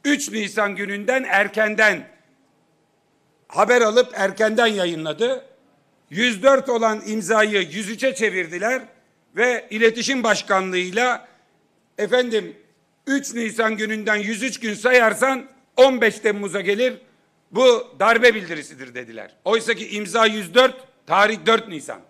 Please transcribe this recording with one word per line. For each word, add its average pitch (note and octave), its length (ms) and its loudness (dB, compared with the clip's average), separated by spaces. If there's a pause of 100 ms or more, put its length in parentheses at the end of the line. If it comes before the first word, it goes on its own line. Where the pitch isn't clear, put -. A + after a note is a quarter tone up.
üç C#4+ 260 0
Nisan G3+ 460 -4
gününden G3+ 520 -2
erkenden G#3 800 2 (1400)
haber G#3+ 320 2
alıp A#3 340 2
erkenden G#3+ 520 0
yayınladı. F#3 800 -4 (640)
Yüz G3+ 320 -2
dört C4+ 260 4
olan A3+ 380 -2
imzayı G#3+ 560 0
yüz F#3 280 -8
üçe B3 240 -2
çevirdiler G3 680 -4 (540)
ve A#3 340 -2
iletişim A3+ 520 0
başkanlığıyla F#3+ 1040 -2 (720)
efendim G#3+ 580 -2 (500)
üç C#4 280 -4
Nisan A3 420 -2
gününden G#3+ 400 -4
yüz G#3 260 -6
üç B3 180 -6
gün G#3+ 140 -6
sayarsan B3 720 2 (300)
on C4 240 6
beş A3 180 2
Temmuz'a G3+ 420 -2
gelir, G#3 380 0 (520)
bu A#3+ 500 4
darbe A3+ 340 6
bildirisidir D3+ 600 -10
dediler. A2+ 500 -16
Oysa A3+ 300 0
ki G#3+ 160 -10
imza G#3 360 0
yüz G#3 280 -4
dört, B3+ 200 4 (320)
tarih G#3 400 2
dört A3+ 220 2
Nisan. C3+ 420 -14